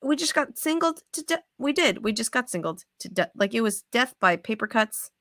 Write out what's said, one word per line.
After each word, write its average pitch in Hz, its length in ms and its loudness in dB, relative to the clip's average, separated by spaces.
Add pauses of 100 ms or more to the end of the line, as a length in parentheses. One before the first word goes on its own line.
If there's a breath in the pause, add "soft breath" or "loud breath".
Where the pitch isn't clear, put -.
we 285 140 2
just 311 180 -2
got 294 240 -2
singled 330 440 0 (100)
to 311 100 -8
de-," 330 220 -4 (140)
we 277 160 0
did. 311 280 2
We 214 120 0
just 226 180 -4
got - 160 0
singled 165 360 -6 (160)
to - 100 -12
de-, 180 260 0
like, 202 160 0
it 226 80 0
was 208 220 0 (100)
death 254 260 0
by 175 180 4
paper 214 300 -4
cuts 214 440 0 (100)